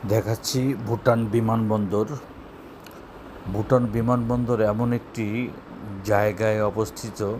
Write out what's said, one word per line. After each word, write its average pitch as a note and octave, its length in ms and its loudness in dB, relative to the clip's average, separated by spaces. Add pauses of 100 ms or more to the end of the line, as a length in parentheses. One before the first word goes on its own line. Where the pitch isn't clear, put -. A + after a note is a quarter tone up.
দেখাচ্ছি A2+ 640 2 (120)
ভুটান A#2 400 4
বিমানবন্দর। G#2+ 800 2 (1500)
ভুটান A#2+ 340 2
বিমানবন্দর A#2 760 0
এমন A2 320 2
একটি A2+ 560 -4 (560)
জায়গায় G#2+ 600 4
অবস্থিত G#2 760 -2